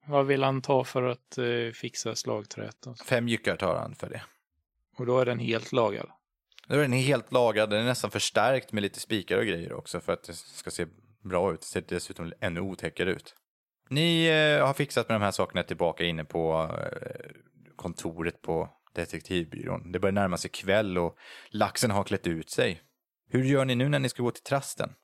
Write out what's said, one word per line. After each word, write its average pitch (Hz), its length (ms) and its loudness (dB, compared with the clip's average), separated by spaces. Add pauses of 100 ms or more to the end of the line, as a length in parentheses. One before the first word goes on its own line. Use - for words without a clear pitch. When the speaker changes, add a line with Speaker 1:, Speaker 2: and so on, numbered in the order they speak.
Speaker 1:
Vad 139 200 4
vill 139 160 2
han 135 200 2
ta 131 220 2
för 127 180 -2
att, - 360 -4
eh, 120 360 -2
fixa - 400 -6
slagträet 107 680 -6
då? 123 120 -14
Speaker 2:
Fem 120 340 0
jyckar 104 280 0
tar 90 200 0
han - 180 -6
för - 140 -10
det. - 140 -10 (760)
Speaker 1:
Och 127 100 -4
då 127 120 4
är 131 80 4
den 120 120 -2
helt 113 340 -2
lagad? 113 380 2 (580)
Speaker 2:
Då - 60 0
är 139 80 4
den 131 100 2
helt 131 400 2
lagad. 110 380 4
Den 104 100 2
är 117 40 0
nästan 120 260 0
förstärkt 113 640 2
med 104 100 0
lite - 180 -4
spikar 98 380 -2
och 113 80 2
grejer 85 260 -4
också - 280 -8
för - 120 -2
att 87 100 -4
det 85 120 -14
ska - 360 -14
se 87 160 -6 (380)
bra 92 280 2
ut. 82 80 -8
Det - 60 -16
ser - 220 -4
dessutom - 520 -6
ännu 101 200 -2
otäckare 92 500 -4
ut. - 240 -6 (540)
Ni, 165 380 2
eh, 151 400 4
har 139 80 2
fixat 135 340 0
med 110 120 2
de 104 40 2
här 98 60 4
sakerna 90 320 0
tillbaka 85 420 0
inne 80 200 0
på, 80 460 0 (100)
eh, - 500 -10 (460)
kontoret 85 680 -6
på 82 260 -2 (260)
detektivbyrån. 85 1000 -6
Det 90 60 -4
börjar 98 140 2
närma 98 240 2
sig - 140 -6
kväll 98 480 2
och 85 180 0 (340)
laxen 107 400 2
har 98 140 2
klätt 95 220 -2
ut 80 240 -2
sig. 110 320 0 (460)
Hur 131 160 2
gör 135 200 4
ni 131 100 2
nu 127 140 2
när 147 100 2
ni 131 100 0
ska - 140 -4
gå 120 80 4
till - 120 -12
trasten? - 600 -4